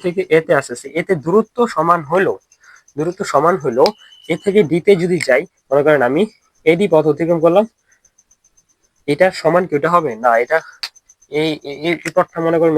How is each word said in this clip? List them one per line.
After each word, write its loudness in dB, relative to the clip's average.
থেকে -4
এতে -4
আসতেছি। -10
এতে -4
দূরত্ব -2
সমান 0
হলো, 0
দূরত্ব -6
সমান 2
হলো, 0
এ -2
থেকে 2
ডিতে 2
যদি -2
যাই, 2
মনে 2
করেন 4
আমি 0
এডি 2
পথ 4
অতিক্রম -2
করলাম, 4
এটা 2
সমান 2
কি -6
ওটা -2
হবে? 0
না, 4
এটা 0
এই, 0
এই, -12
এই 0
পথটা -2
মনে 0
করেন 2